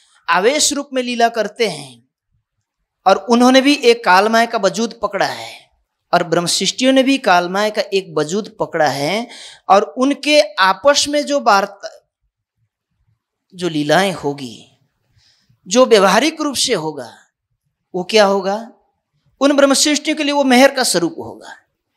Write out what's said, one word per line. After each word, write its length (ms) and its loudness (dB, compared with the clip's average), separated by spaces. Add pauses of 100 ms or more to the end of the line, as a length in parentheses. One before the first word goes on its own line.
(300)
आवेश 440 0
रूप 200 -10
में 100 -4
लीला 260 0
करते 380 -4
हैं 420 -14 (1000)
और 80 4
उन्होंने 460 4
भी 120 2
एक 300 2
काल 260 4
माया 160 2
का 120 -4
वजूद 440 -4
पकड़ा 240 -4
है 440 -12 (440)
और 100 2
ब्रह्म 220 -2
सृष्टियों 480 -2
ने 100 4
भी 140 0
काल 320 0
माया 200 -2
का 120 -6
एक 360 -4
वजूद 420 -4
पकड़ा 300 0
है 380 -6 (420)
और 120 6
उनके 600 0 (120)
आपस 560 0
में 160 -2
जो 140 -2
वार्ता, 680 -2 (1500)
जो 140 -6
लीलाएं 420 0
होगी, 540 -10 (1040)
जो 180 2
व्यवहारिक 560 2
रूप 140 -6
से 180 -4
होगा, 400 -8 (840)
वो 80 -6
क्या 220 4
होगा? 460 -2 (680)
उन 120 2
ब्रह्म 200 4
सृष्टियों 420 -2
के 80 -6
लिए 100 -2
वो 100 0
मेहर 280 4
का 120 -4
स्वरूप 340 -2
होगा, 320 -14 (480)